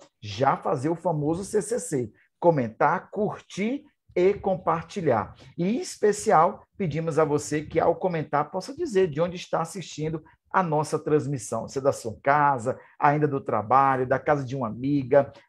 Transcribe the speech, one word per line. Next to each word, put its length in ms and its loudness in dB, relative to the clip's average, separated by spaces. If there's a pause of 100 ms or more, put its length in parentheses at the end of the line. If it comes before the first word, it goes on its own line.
(200)
já 340 0
fazer 360 -2
o 60 -2
famoso 480 -2
C 180 -2
C 180 -4
C, 320 -4 (260)
comentar, 720 2
curtir 760 -4 (280)
e 200 4
compartilhar. 1000 -2 (220)
E, 220 0
em 20 -4
especial, 840 2 (140)
pedimos 420 -2
a 60 6
você 380 0
que, 180 -2
ao 160 4
comentar, 540 -2
possa 260 -8
dizer 320 2
de 140 -2
onde 140 -2
está 260 -4
assistindo 600 -8 (300)
a 100 4
nossa 380 0
transmissão, 640 -2
se 120 -10
é 20 -2
da 100 2
sua 320 -6
casa, 560 2 (180)
ainda 300 2
do 140 -2
trabalho, 640 2
da 140 0
casa 240 0
de 100 -8
uma 140 -4
amiga, 640 2 (160)